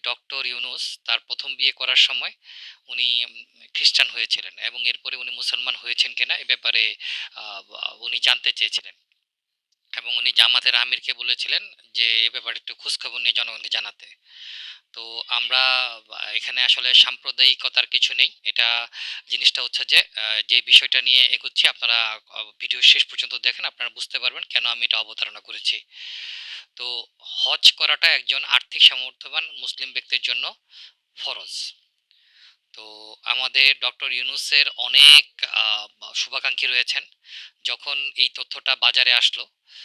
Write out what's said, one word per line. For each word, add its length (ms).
ডক্টর 420
ইউনূস 600
তার 140
প্রথম 360
বিয়ে 160
করার 240
সময় 360
উনি, 380
উম, 180
খ্রিস্টান 360
হয়েছিলেন 500
এবং 280
এরপরে 280
উনি 160
মুসলমান 440
হয়েছেন 380
কিনা 240
এ 80
ব্যাপারে, 500
আহ, 680
উনি 180
জানতে 320
চেয়েছিলেন 440
এবং 200
উনি 140
জামাতের 440
আমিরকে 380
বলেছিলেন 580
যে 320
এ 40
ব্যাপারে 280
একটু 180
খোঁজখবর 440
নিয়ে 140
জনগণকে 360
জানাতে। 380
তো 340
আমরা, 580
আহ, 480
এখানে 300
আসলে 300
সাম্প্রদায়িকতার 960
কিছু 260
নেই। 180
এটা 440
জিনিসটা 340
হচ্ছে 240
যে, 120
আহ, 500
যে 140
বিষয়টা 400
নিয়ে 240
এগোচ্ছি, 420
আপনারা, 520
আহ, 300
ভিডিও 220
শেষ 240
পর্যন্ত 300
দেখেন, 300
আপনারা 240
বুঝতে 300
পারবেন 240
কেন 220
আমি 200
এটা 140
অবতারণা 400
করেছি। 440
তো 320
হজ 520
করাটা 440
একজন 280
আর্থিক 380
সামর্থ্যবান 680
মুসলিম 400
ব্যক্তির 300
জন্য 340
ফরজ। 580
তো 500
আমাদের 560
ডক্টর 320
ইউনূসের 580
অনেক, 720
আহ, 720
শুভাকাঙ্ক্ষী 540
রয়েছেন। 380
যখন 520
এই 140
তথ্যটা 460
বাজারে 380
আসলো 340